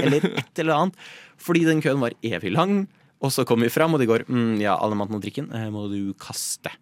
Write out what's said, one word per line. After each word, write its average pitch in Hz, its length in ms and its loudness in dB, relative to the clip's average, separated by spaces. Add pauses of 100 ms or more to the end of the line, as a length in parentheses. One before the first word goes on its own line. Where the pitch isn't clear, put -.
eller 139 200 2 (120)
et - 220 -6
eller 160 160 2
annet, 175 200 0 (440)
fordi 170 260 2
den 160 160 4
køen 143 200 2
var 117 100 0 (120)
evig 98 300 -2
lang. 196 360 2 (340)
Og 135 100 0
så 131 140 0
kom 117 140 4
vi 117 120 4
fram, 160 220 2
og 147 60 2
de 123 60 4
går, 113 220 2
«Mm, 113 320 0
ja, 101 160 2
all 107 180 0
maten 104 220 -2
og 98 60 -6
drikken, 127 320 -8
eh, 113 160 -6
må 104 200 -6
du 101 240 -4
kaste.» - 540 -8 (140)